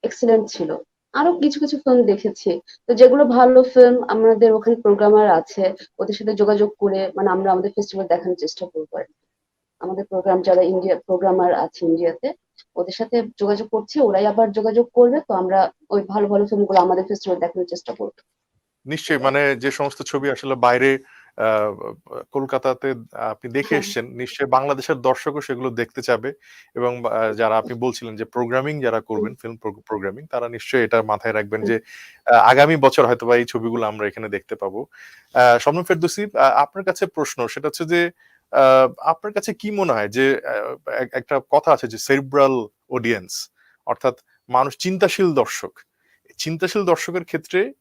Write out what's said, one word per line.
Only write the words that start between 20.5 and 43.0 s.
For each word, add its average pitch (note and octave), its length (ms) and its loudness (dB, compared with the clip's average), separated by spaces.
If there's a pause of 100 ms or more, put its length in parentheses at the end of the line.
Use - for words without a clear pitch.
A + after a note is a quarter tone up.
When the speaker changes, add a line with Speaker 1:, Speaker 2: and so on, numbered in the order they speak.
Speaker 2:
বাইরে, B2+ 440 2 (380)
আ, - 60 -6 (880)
কলকাতাতে C3+ 640 -4 (180)
আপনি A2+ 400 -12
দেখে C#3 160 -4
Speaker 1:
হ্যাঁ। D3+ 120 0
Speaker 2:
এসছেন, B2 260 -8
নিশ্চয়ই B2+ 420 -10
বাংলাদেশের C3+ 480 -2
দর্শকও C3 440 -4
সেগুলো B2+ 300 -8
দেখতে A#2 320 -8
চাবে। B2 300 -2 (420)
এবং, B2 320 -4
আ, A2 260 -2
যারা A2 260 0
আপনি A#2 160 -6
বলছিলেন A#2 420 -6
যে A2 80 -10
প্রোগ্রামিং C3 560 -4
যারা A2+ 160 -2
Speaker 1:
হুম। G#2+ 60 -4
Speaker 2:
করবেন, G#2+ 320 -8
ফিল্ম A#2 220 -16
প্রো-, G#2+ 240 -12
প্রোগ্রামিং, G#2 460 -10
তারা A#2+ 220 -6
নিশ্চয়ই A#2 360 -2
এটা A2+ 180 2
মাথায় G#2+ 320 -4
রাখবেন G#2+ 260 -4
Speaker 1:
হুম। G#2 80 -4
Speaker 2:
যে, A2+ 120 0 (460)
আ, - 40 -2
আগামী C3 460 6
বছর C3+ 300 4
হয়তোবা A#2+ 300 2
এই A#2+ 80 2
ছবিগুলো A2+ 420 -4
আমরা G#2+ 200 -6
এখানে A2 220 -10
দেখতে G2+ 260 -8
পাবো। G2+ 320 -8 (480)
আ, B2 240 6
শবনম D#3+ 240 0
ফেরদৌসী, E3+ 420 -2
আ, G#3 120 -8
আপনার C#3+ 480 2
কাছে F#3+ 220 -4
প্রশ্ন, C#3 400 -6
সেটা C#3+ 220 -8
হচ্ছে E3 160 -8
যে, E3+ 260 0 (400)
আ, B2 100 2 (380)
আপনার E3 340 -4
কাছে G#3+ 220 -6
কি G#3 160 -8
মনে F#3+ 220 -2
হয় G#2 160 -2
যে, C3 360 0
আ, B2+ 460 -8
এক-, A#2+ 220 -6
একটা C3+ 280 -4 (100)
কথা D3+ 220 2
আছে B2+ 160 0
যে A2 100 -12
সেরিব্রাল C3+ 680 0 (220)
অডিয়েন্স, A2+ 640 -6 (360)